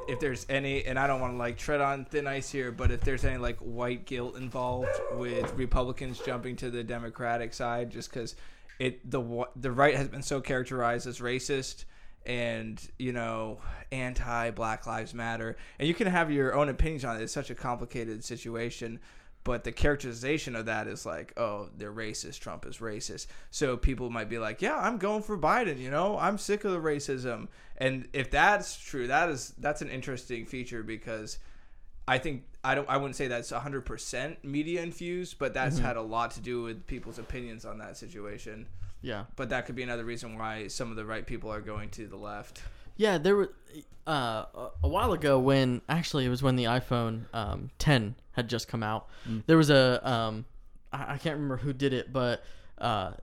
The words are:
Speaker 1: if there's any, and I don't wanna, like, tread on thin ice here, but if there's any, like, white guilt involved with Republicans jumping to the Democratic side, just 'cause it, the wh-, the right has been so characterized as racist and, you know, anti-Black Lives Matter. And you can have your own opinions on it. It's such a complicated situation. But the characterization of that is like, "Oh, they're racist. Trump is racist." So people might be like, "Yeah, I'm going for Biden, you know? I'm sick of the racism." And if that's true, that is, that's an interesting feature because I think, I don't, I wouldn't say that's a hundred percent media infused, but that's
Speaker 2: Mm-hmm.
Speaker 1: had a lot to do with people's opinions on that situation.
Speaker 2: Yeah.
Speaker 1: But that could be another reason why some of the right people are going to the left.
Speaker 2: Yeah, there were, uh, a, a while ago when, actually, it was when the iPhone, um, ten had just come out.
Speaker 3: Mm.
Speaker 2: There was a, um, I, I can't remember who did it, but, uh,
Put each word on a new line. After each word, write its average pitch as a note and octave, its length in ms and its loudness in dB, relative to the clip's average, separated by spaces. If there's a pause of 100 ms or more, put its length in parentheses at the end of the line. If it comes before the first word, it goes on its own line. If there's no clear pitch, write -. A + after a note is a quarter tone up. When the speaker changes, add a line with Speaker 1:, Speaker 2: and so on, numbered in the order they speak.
Speaker 1:
if B2+ 120 -2
there's C3+ 300 0
any, C3+ 360 0
and C3 120 0
I C#3 100 4
don't C3 140 2
wanna, B2 160 -2
like, A#2+ 200 -2
tread D3 240 0
on C#3 240 0
thin C#3+ 220 -2
ice C3+ 220 -2
here, B2+ 220 -2
but A#2+ 200 6
if A#2+ 100 2
there's C3 240 4
any, C3 120 4
like, A#2+ 220 0
white A#2+ 460 -2
guilt B2 320 -4
involved B2+ 640 -2 (100)
with A#2+ 420 0
Republicans B2+ 680 0
jumping B2 380 -4
to B2+ 140 -4
the A#2+ 120 -4
Democratic A#2 720 -2
side, A#2+ 380 -2
just A#2 200 -10
'cause A2+ 240 -6 (440)
it, B2+ 300 -2
the C3 120 0
wh-, A#2 340 -2
the B2+ 160 -2
right C3+ 240 6
has C3+ 120 2
been C3 160 -6
so C#3 180 0
characterized B2 680 0
as A#2+ 120 -8
racist B2+ 640 -2 (400)
and, A#2 720 -2
you B2+ 160 -2
know, A2+ 460 -4 (320)
anti-Black A#2 920 0
Lives A2+ 280 -4
Matter. A2+ 420 -4 (240)
And C#3 80 2
you E3+ 60 4
can G3+ 140 4
have E3+ 240 4
your C#3 240 4
own D3 120 6
opinions C#3 380 2
on A2+ 120 -2
it. A2 60 -4
It's A2+ 100 -6
such C#3+ 160 -2
a B2 60 -6
complicated A#2 680 -4
situation. A#2 760 -6 (480)
But A#2+ 160 0
the A#2 80 -4
characterization C3+ 840 2
of A2 80 -4
that G#2+ 220 0
is - 180 -8
like, E2 320 -6
"Oh, G#2 400 -2
they're G#2 160 -10
racist. A2 480 -8
Trump - 240 -8
is - 140 -10
racist." - 480 -6 (220)
So B2+ 280 2
people B2 320 2
might A2+ 180 -2
be A2+ 120 -2
like, G#2+ 220 -2
"Yeah, A#3+ 160 2
I'm G#3+ 200 2
going G#3 260 2
for G#3 140 -2
Biden, E3 420 4
you B2+ 100 -6
know? F3 300 2
I'm G3 180 2
sick G#3 280 0
of G3 80 2
the E3+ 80 0
racism." C3 680 0 (300)
And C3 340 0
if C3+ 180 0
that's F3 480 6
true, B2 300 -4
that D#3 220 6
is, C3 280 -4
that's D3 240 0
an D3 80 -6
interesting B2 560 -6
feature A#2+ 380 -6
because A2 560 -6 (720)
I B2+ 80 6
think, C3 260 -4 (180)
I C3+ 140 2
don't, C#3 140 0
I C3+ 80 4
wouldn't C#3 180 -2
say C3+ 140 0
that's A#2+ 240 -2
a A#2 80 -2
hundred C#3 240 -6
percent B2+ 580 -6
media D3+ 380 -2
infused, F3 580 -6
but C3 140 0
that's C3 240 2
Speaker 2:
Mm-hmm. B2 80 6
Speaker 1:
had B2 100 0
a A2+ 60 -2
lot A2+ 300 0
to A#2 100 -10
do A#2+ 220 -2
with A2+ 220 -8
people's A#2+ 320 -8
opinions A2+ 460 -10
on A2 140 -10
that G#2+ 180 -12
situation. G#2+ 720 -10 (340)
Speaker 2:
Yeah. G#2+ 240 -4 (120)
Speaker 1:
But C3 140 -4
that B2+ 140 0
could B2 100 -6
be B2+ 80 -4
another A#2+ 200 -4
reason A2+ 340 -6
why A2 300 -4
some A#2 220 -4
of A2 80 -6
the A2 80 -4
right A2 200 -4
people A2 280 -4
are G#2+ 80 -4
going G#2 300 -6
to G#2+ 160 -8
the F#2+ 100 -12
left. G#2 440 -10 (360)
Speaker 2:
Yeah, G3+ 200 6
there F#3 180 6
were, G3+ 180 4 (540)
uh, A#2+ 460 0
a, - 180 -8 (120)
a - 40 6
while G3 260 4
ago D3 260 8
when, C3 480 6
actually, D3+ 380 2
it B2 40 4
was B2+ 120 2
when C3 140 6
the B2 100 4
iPhone, A#2 680 2
um, G#2 360 -2 (100)
ten B2 360 6 (160)
had A#2 180 0
just A#2+ 180 0
come A#2 160 -2
out. G#2+ 240 -2 (200)
Speaker 3:
Mm. A2 180 -2
Speaker 2:
There D#3+ 120 10
was D3+ 120 10
a, C3 380 8
um, A2+ 380 2 (460)
I, C#3 220 -4
I C#3 40 -4
can't D#3 180 0
remember C#3 220 0
who C3 160 0
did C3 200 4
it, A#2+ 180 -2
but, B2 320 2 (360)
uh, G#2+ 320 2 (120)